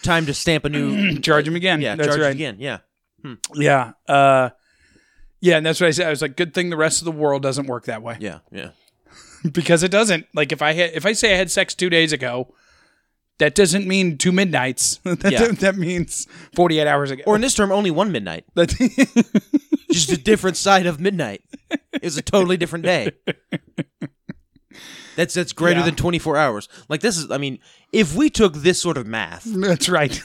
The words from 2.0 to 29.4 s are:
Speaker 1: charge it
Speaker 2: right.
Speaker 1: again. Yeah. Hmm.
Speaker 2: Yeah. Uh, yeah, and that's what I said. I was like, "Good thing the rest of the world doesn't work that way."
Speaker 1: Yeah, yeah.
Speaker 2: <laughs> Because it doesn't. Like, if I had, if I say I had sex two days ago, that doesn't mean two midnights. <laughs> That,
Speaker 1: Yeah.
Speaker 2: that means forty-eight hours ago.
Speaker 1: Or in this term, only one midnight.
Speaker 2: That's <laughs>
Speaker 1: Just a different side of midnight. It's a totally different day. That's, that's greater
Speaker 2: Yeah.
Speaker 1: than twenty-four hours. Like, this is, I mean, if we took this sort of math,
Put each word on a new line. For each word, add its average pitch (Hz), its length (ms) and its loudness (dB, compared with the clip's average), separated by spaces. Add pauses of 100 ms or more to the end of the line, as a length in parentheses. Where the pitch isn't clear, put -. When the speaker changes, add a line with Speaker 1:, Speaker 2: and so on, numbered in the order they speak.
Speaker 1:
charge 151 100 0
it - 20 0
Speaker 2:
right. 139 100 0
Speaker 1:
again. 135 280 -8
Yeah. 123 180 -10 (440)
Hmm. 131 120 -14 (200)
Speaker 2:
Yeah. 143 380 2 (160)
Uh, 135 420 6 (920)
yeah, 175 160 6
and 156 100 0
that's 160 140 0
what 175 80 4
I - 20 2
said. 165 160 0
I 156 40 0
was 147 120 -4
like, 139 140 -6
"Good 175 180 -2
thing 175 160 -2
the 165 60 -6
rest 156 240 0
of 170 60 -8
the 165 40 -4
world 147 320 0
doesn't 139 240 -4
work 123 200 -8
that 110 160 -8
way." 117 180 -12
Speaker 1:
Yeah, 90 180 -10 (140)
yeah. 95 160 -12 (420)
Speaker 2:
<laughs> - 400 -10
Because 170 320 2
it 185 80 0
doesn't. 196 420 2
Like, 151 200 -2
if 151 100 -6
I 151 120 2
had, 170 180 0
if 160 120 -4
I 214 80 2
say 214 220 2
I - 20 2
had 185 140 0
sex - 240 -2
two 180 160 -2
days 160 220 2
ago, 127 420 -4 (840)
that 151 180 4
doesn't 190 300 2
mean 185 300 0
two 180 160 0
midnights. 143 680 0
<laughs> - 40 -12
That, 180 280 0
Speaker 1:
Yeah. 233 160 4
Speaker 2:
that 196 280 0
means 175 520 -4 (260)
forty-eight 160 320 2
hours 143 240 0
ago. 135 160 -10
Speaker 1:
Or 208 80 4
in 214 80 2
this 262 120 0
term, 196 180 2
only 196 180 0
one 180 220 0
midnight. 92 320 -6 (100)
Speaker 2:
That's 170 200 2
<laughs> - 1160 0
Speaker 1:
Just 151 220 0
a 175 40 0
different 185 400 0
side 190 300 2
of 156 140 -4
midnight. 165 420 -4 (520)
It's 139 220 -6
a 160 60 -6
totally 185 340 2
different 165 280 -6
day. 160 260 0 (2000)
That's, 170 160 -2
that's 175 220 -4
greater 175 260 2
Speaker 2:
Yeah. 165 60 2
Speaker 1:
than 160 100 -2
twenty-four 160 400 -2
hours. 123 320 0 (220)
Like, 156 100 -4
this 208 160 0
is, 156 140 -8
I 135 80 -4
mean, 139 200 -6 (320)
if 180 240 2
we 294 140 2
took 196 240 2
this 156 260 0
sort 160 200 -2
of 117 80 -10
math, 110 380 -8